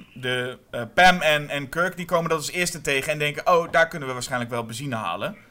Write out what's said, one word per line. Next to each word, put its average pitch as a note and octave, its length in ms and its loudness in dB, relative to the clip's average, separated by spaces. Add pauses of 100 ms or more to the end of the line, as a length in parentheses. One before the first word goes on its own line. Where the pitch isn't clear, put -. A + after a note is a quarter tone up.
(160)
de, B2+ 440 -4 (120)
eh, A#2+ 120 -6 (120)
Pam F3+ 260 8
en, D3 280 2
en C#3+ 200 -6
Kirk, F3+ 280 -2
die F3+ 80 -6
komen E3+ 240 0
dat D#3+ 100 2
als C#3 120 -6
eerste E3+ 300 -2
tegen D3 320 0
en D3+ 60 -2
denken, D3 280 -2
"Oh, E3+ 260 4
daar E3 160 4
kunnen D3 200 -8
we C3 60 -4
waarschijnlijk B2 360 -6
wel A#2 140 -4
benzine A#2+ 300 -6
halen." G#2+ 420 -4 (140)